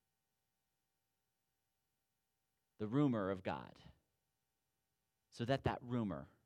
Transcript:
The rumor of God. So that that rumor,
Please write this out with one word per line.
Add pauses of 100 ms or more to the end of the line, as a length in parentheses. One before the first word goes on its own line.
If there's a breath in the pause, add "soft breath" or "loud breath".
(2750)
The
rumor
of
God. (1600)
So
that
that
rumor, (180)